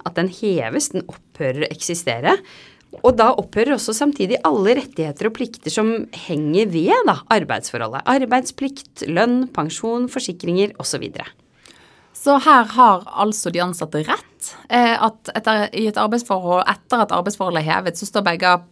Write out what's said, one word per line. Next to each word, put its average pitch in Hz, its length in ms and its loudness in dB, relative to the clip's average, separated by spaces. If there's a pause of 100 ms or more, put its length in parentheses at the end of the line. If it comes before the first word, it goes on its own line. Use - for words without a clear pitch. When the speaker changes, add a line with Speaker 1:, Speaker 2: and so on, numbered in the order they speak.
Speaker 1:
at - 140 -8
den 170 80 2
heves, 180 640 -2
den - 160 -6
opphører - 640 -6
å - 20 -8
eksistere. 160 640 -2 (720)
Og 247 180 6
da 226 160 6
opphører 226 400 0
også - 160 -4
samtidig 247 480 0
alle 233 400 2
rettigheter 160 480 -4
og 220 80 -14
plikter 233 320 -8
som 220 240 0 (320)
henger 156 400 0
ved, 185 400 2
da, 190 140 2 (100)
arbeidsforholdet. 120 800 -2
Arbeidsplikt, 262 960 -2
lønn, 240 380 2 (100)
pensjon, 226 560 -4
forsikringer 185 680 -2
og - 100 -6
så - 80 -4
videre. - 320 -12 (960)
Speaker 2:
Så 277 160 6
her 269 220 6 (100)
har 214 300 6 (180)
altså 208 320 -2
de 170 80 -2
ansatte 165 400 -4
rett, - 460 -6 (180)
eh, 240 320 2
at 220 300 -2 (100)
etter, 220 300 0 (100)
i 226 80 0
et 208 140 -2
arbeidsforhold, 190 640 0
etter 214 380 0
at - 100 -6
arbeidsforholdet 180 460 -2
er 156 80 -4
hevet, 175 300 -2
så 202 100 -10
står 202 180 -2
begge 175 280 4 (180)